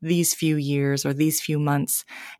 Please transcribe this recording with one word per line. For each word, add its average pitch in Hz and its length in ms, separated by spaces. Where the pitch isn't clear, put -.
these 170 340
few 156 220
years 143 480
or 143 80
these 151 280
few 151 180
months, 143 460